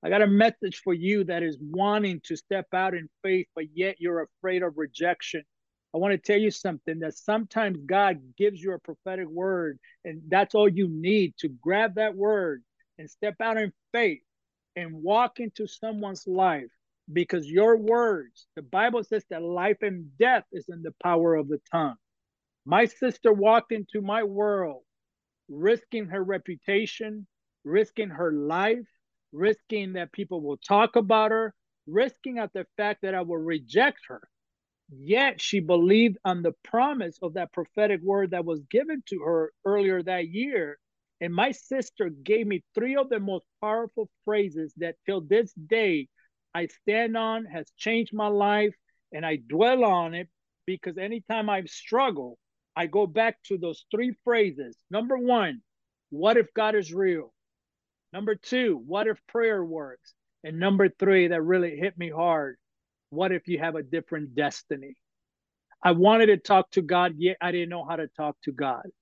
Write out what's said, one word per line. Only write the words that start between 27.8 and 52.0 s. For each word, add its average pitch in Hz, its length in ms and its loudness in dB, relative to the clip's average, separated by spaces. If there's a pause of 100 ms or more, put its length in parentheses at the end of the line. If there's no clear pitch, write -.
her 165 220 -2
life, 180 560 -2 (440)
risking 196 640 -2
that 175 180 -8
people 180 300 -8
will 143 160 -6
talk 214 380 4
about 220 360 4
her, 220 220 -2 (340)
risking 240 500 -2
at 214 160 -6
the 180 120 -8 (120)
fact 208 240 -2
that 190 140 -4
I 185 60 -2
will 170 160 -6
reject 160 680 0
her. - 140 -14 (720)
Yet 220 500 0
she - 180 0
believed 185 640 4
on 180 200 -2
the 170 100 0 (100)
promise 233 580 -2
of 165 120 -8
that 175 200 -6
prophetic 196 500 0
word 196 280 0
that 175 140 -4
was 160 240 -4
given 285 380 0
to 190 140 -6
her 160 300 0 (140)
earlier 196 380 2
that 175 240 -4
year. 190 500 -4 (440)
And 175 120 -6
my 220 180 2
sister - 580 -6
gave 180 360 0
me 196 180 -4 (120)
three 254 200 -2
of 269 140 0
the 233 100 -2
most 196 260 -6 (160)
powerful 220 480 -4 (160)
phrases 175 520 -2
that 165 180 -8 (100)
till 196 160 -4
this 196 320 2
day 165 540 0 (480)
I 170 120 -4
stand 226 480 -2
on, 226 300 -2
has 160 320 -12
changed 226 360 -2
my 214 140 -2
life, 208 460 2 (380)
and 156 120 -10
I 160 140 -2
dwell 196 460 2
on 175 320 2
it 175 140 -10 (360)
because 180 320 -8
anytime 214 520 -6
I 196 160 0
struggle, 160 760 -2 (360)